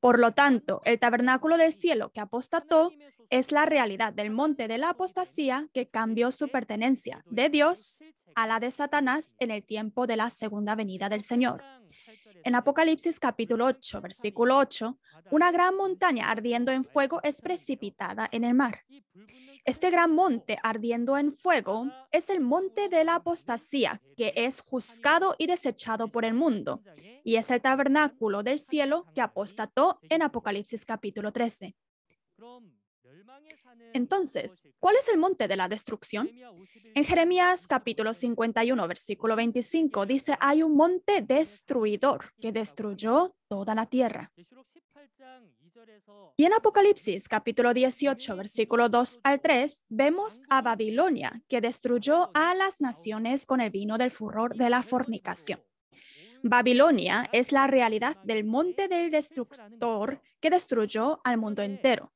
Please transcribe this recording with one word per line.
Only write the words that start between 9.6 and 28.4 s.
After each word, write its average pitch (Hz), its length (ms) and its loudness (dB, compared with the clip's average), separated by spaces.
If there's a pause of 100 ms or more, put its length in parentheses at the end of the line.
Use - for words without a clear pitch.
tiempo 220 420 -4
de 233 100 -2
la 226 140 -2
segunda 208 440 -4
venida 196 340 -6
del 208 140 -4
Señor. - 400 -2 (800)
En 247 120 -2
Apocalipsis 320 680 0
capítulo 233 460 -2
ocho, 262 340 -4
versículo 214 560 0
ocho, 262 420 -2 (320)
una 339 220 4
gran 359 240 2
montaña 370 540 0
ardiendo 240 420 -2
en 262 120 -2
fuego 277 380 -2
es 294 200 -4
precipitada 220 920 -8
en 233 120 -2
el 240 100 2
mar. 254 260 0 (840)
Este 359 240 0
gran 339 240 4
monte 247 480 0
ardiendo 233 560 -2
en 285 140 0
fuego 247 540 -2 (240)
es 339 200 0
el 370 100 0
monte 370 480 0
de 330 160 2
la 330 120 2
apostasía, 277 840 -4 (160)
que 220 180 -2
es 247 280 -2
juzgado 294 720 0
y 311 120 -2
desechado 226 600 -4
por 220 160 -4
el 226 80 0
mundo, 240 500 -2 (420)
y 226 120 2
es 226 140 0
el 247 100 0
tabernáculo 269 800 0